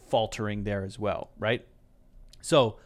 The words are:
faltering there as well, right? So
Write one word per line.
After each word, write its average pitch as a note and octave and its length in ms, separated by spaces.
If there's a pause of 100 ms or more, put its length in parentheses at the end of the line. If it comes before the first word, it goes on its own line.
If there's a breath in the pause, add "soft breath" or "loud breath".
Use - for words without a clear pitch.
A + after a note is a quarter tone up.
faltering G#2+ 560
there G2+ 220
as F#2+ 120
well, G2+ 340 (100)
right? A2 260 (760)
So B2 460